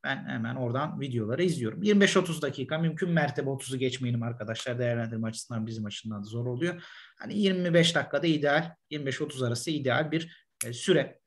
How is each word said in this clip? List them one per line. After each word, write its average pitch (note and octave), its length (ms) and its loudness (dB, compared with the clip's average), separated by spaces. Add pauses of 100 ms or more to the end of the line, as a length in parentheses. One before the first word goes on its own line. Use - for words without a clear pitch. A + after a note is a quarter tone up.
ben C3+ 240 -4
hemen B2 280 -4
oradan C3+ 440 -2
videoları B2 420 -2
izliyorum. D#3+ 400 -2
Yirmi G#3 180 6
beş G3 160 6
otuz E3+ 260 0
dakika. C#3 360 -2
Mümkün E3 320 0
mertebe D3 400 2
otuzu C3 280 -6
geçmeyelim B2 440 0
arkadaşlar. A#2+ 560 -4
Değerlendirme A#2 500 -2
açısından A2+ 380 -6
bizim A2 200 -6
açımızdan G#2 360 -8
zor A2+ 240 -4
oluyor. E3 360 -2 (360)
Hani - 200 -6
yirmi F#3 360 2
beş E3+ 200 6
dakikada C#3+ 320 2
ideal, D3+ 480 2 (160)
yirmi D3 160 -4
beş C3 140 -2
otuz C3 220 -4
arası A#2+ 280 0
ideal C#3+ 400 2
bir, E3 360 -4 (200)
e, A#2+ 60 -6
süre. C3+ 540 2